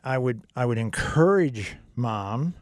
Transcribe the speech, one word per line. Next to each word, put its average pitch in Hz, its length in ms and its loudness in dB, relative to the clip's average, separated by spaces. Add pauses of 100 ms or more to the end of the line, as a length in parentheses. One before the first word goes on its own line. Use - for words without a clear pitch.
I 131 140 0
would, 123 240 -2 (140)
I 127 80 0
would 117 140 0
encourage 143 1000 2 (200)
mom 117 640 -4